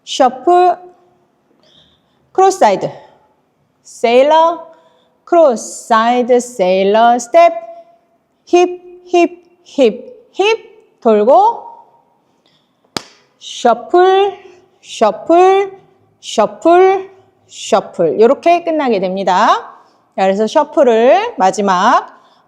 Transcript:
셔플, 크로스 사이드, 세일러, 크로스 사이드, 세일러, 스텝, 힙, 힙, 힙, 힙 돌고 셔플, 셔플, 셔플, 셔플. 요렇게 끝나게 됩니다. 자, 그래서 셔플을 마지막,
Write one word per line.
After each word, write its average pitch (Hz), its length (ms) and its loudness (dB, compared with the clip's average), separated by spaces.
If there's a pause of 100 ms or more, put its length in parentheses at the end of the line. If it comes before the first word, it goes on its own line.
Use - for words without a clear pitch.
셔플, 349 760 0 (1500)
크로스 381 260 0
사이드, 202 320 0 (920)
세일러, 311 840 0 (580)
크로스 - 640 -2
사이드, 240 520 0
세일러, 208 760 0
스텝, 339 340 2 (960)
힙, 359 600 -2
힙, - 580 -4
힙, - 680 -6
힙 - 680 -6
돌고 269 680 0 (1700)
셔플, 370 1000 0 (420)
셔플, 370 1000 0 (420)
셔플, 359 880 0 (360)
셔플. - 760 -4
요렇게 339 440 0
끝나게 285 360 -4
됩니다. 196 760 -2 (380)
자, 196 80 -2
그래서 196 220 -2
셔플을 294 920 0
마지막, 202 800 -2 (300)